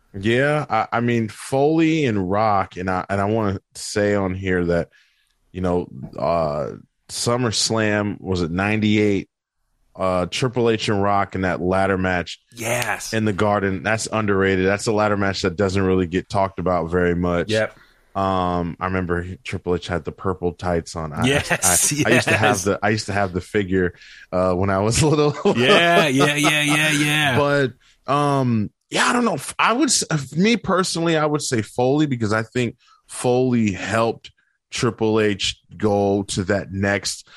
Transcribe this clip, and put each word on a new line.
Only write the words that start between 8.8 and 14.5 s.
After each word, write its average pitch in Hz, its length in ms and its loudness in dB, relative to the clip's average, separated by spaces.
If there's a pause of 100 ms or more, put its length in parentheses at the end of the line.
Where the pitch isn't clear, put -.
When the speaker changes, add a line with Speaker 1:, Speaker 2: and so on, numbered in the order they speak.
Speaker 1:
Uh, 92 300 0
Triple 117 440 0
H 110 180 -2
and 104 140 0
Rock 101 320 0
in 95 60 -4
that 90 200 -2
ladder 92 380 2
match 92 400 -2 (160)
Speaker 2:
Yes. 113 580 -4
Speaker 1:
in 110 120 0
the 107 80 0
Garden. 98 500 0
That's 110 300 -2
underrated. 95 540 2